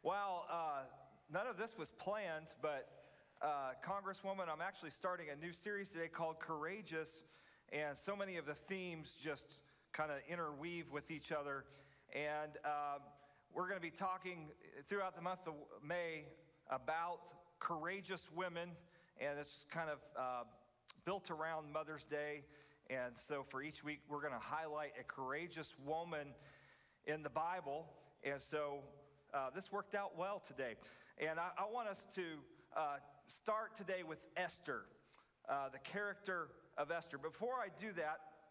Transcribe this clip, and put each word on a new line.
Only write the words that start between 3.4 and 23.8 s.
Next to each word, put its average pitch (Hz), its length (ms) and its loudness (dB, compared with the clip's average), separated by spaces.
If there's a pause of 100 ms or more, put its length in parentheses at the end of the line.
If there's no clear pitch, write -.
Congresswoman, 190 640 0
I'm 156 80 0
actually 175 300 0
starting 175 400 0
a 143 60 -2
new 160 180 -4
series 202 380 -2
today 165 160 0
called 165 320 0
Courageous, 160 840 -2 (500)
and 147 240 2
so 196 200 0
many 196 220 0
of 147 100 0
the 147 80 0
themes 175 680 -2
just 143 380 -2 (340)
kinda 151 240 2 (100)
interweave 165 640 -2
with 143 220 -4
each 151 200 -4
other. 143 340 2 (460)
And, 151 540 2
um, 147 380 2 (500)
we're 180 140 4
gonna 190 140 2
be 165 100 -2
talking 180 580 0 (380)
throughout 190 260 4
the 170 80 -6
month 180 240 2
of 165 80 -2 (300)
May 165 420 2 (460)
about 160 600 2 (280)
courageous 170 720 0
women, 175 440 0 (440)
and 143 200 2
it's - 320 -6
kind 165 180 2
of, 147 100 0 (160)
uh, 123 280 2 (600)
built 185 280 2
around 156 420 2
Mother's 151 320 0
Day. 147 400 0 (420)
And 123 300 2
so 143 240 0
for 131 220 -2
each 151 200 -4